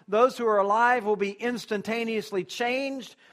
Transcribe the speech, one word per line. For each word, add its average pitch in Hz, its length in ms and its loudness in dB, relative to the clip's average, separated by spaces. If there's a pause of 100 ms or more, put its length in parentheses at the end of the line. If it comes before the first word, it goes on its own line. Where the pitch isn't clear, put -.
Those 226 280 4
who 240 100 -2
are 214 120 4
alive 220 460 4
will 208 120 0
be 196 140 -2
instantaneously 214 1120 -4
changed 254 680 -4 (180)